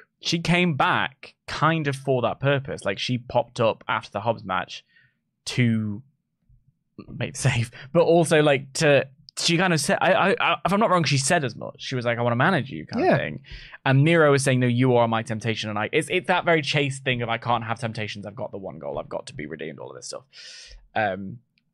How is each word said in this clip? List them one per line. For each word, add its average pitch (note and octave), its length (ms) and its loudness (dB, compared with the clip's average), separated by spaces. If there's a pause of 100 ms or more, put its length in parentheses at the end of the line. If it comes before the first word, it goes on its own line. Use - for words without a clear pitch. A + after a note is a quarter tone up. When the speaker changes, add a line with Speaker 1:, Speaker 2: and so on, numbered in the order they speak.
(200)
Speaker 1:
She - 180 -4
came E3+ 380 2
back C#3+ 580 -2 (140)
kind D#3 400 0
of C3+ 80 -2
for C3 260 -2
that G#2+ 160 -2
purpose. C3+ 460 -2
Like, G2+ 160 -4
she B2+ 180 -2
popped - 400 -4
up A2+ 300 0
after A2+ 240 -4
the G2+ 80 -6
Hobbs G#2+ 240 -4
match F#2 400 -6 (600)
to A2 560 -2 (1080)
make - 260 -8
the - 60 -12
save, A#2+ 320 0 (200)
but F3 100 4
also, E3 400 4
like, C#3 320 2
to, C#3+ 340 4 (300)
she E3+ 180 2
kind F3+ 160 2
of D#3+ 80 2
said, - 200 0
I, F3+ 120 4
I, F#3 180 4 (220)
I, - 120 0
if E3 80 0
I'm G3+ 60 4
not G#3+ 120 4
wrong, G3+ 140 4
she C3+ 140 2
said E3+ 240 2
as B2 140 -6
much. - 220 -12
She - 180 -8
was A#2+ 80 -4
like, A#2+ 140 0
"I - 40 -2
wanna A#2+ 140 2
manage C#3 340 2
you," D#2 160 -10
kind C#4 180 -2
Speaker 2:
Yeah. F4+ 100 4
Speaker 1:
of C3+ 40 2
thing. D2+ 220 -6 (440)
And C3+ 200 4
Miro D#3+ 260 6
was C#3 140 4
saying, C3 160 2
"No, B2+ 80 2
you B2 280 4
are A#2 120 4
my A2+ 140 0
temptation." A2 480 -4
And G#2 80 -4
I, G#2+ 120 -2
it's, D#3 200 0
it's F3+ 180 -2
that F3+ 160 0
very E3 180 4
Chase C3+ 380 -2
thing B2 220 -2
of, A2+ 60 -4
"I A2+ 100 -2
can't A#2 260 -2
have A2+ 160 -6
temptations. G#2 460 -8
I've G2+ 100 -14
got G#2 160 -10
the G2+ 60 -10
one F2+ 200 -12
goal. C#2+ 200 -8
I've E2 100 -10
got - 200 -8
to - 60 -16
be D2+ 120 -10
redeemed," D2+ 340 -12
all C2 100 -14
of C2+ 60 -18
this B1+ 120 -16
stuff. - 140 -14 (720)
Um, G2+ 440 -4 (360)